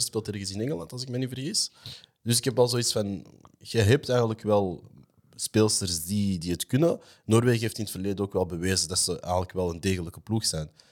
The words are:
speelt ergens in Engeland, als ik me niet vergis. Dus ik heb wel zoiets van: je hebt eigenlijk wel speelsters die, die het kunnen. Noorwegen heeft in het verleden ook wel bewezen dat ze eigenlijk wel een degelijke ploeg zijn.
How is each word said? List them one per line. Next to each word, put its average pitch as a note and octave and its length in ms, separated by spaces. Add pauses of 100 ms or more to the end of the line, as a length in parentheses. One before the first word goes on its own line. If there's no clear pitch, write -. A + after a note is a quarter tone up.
speelt G#2+ 220
ergens G2 240
in G2 100
Engeland, A2 300
als B2 100
ik C3 80
me B2 80
niet B2+ 120
vergis. C3 420 (520)
Dus A#2 140
ik - 60
heb B2+ 120
wel B2 120
zoiets B2 240
van: G2+ 340 (320)
je - 220
hebt A#2 300
eigenlijk A#2 320
wel G2+ 420 (520)
speelsters G2 720
die, G2 320
die E2+ 140
het E2+ 140
kunnen. D3+ 340 (260)
Noorwegen A#2 360
heeft A2 160
in A2 60
het G2+ 80
verleden G2 340
ook - 80
wel F#2 120
bewezen F2 420
dat F2 120
ze F2 200
eigenlijk F2+ 340
wel F2+ 160
een E2+ 100
degelijke F2 400
ploeg G#2+ 260
zijn. D#2 240 (220)